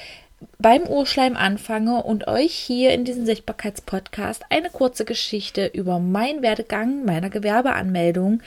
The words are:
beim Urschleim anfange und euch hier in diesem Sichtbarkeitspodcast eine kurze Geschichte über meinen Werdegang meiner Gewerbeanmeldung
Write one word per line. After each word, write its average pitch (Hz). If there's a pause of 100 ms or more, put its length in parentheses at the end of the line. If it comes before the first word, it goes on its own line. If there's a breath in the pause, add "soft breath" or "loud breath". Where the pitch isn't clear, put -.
(580 loud breath)
beim 233
Urschleim 269
anfange 220
und 214
euch 254
hier 254
in 247
diesem 247
Sichtbarkeitspodcast 208
eine 320
kurze 254
Geschichte 202
über 180
meinen 220
Werdegang 226
meiner 185
Gewerbeanmeldung 196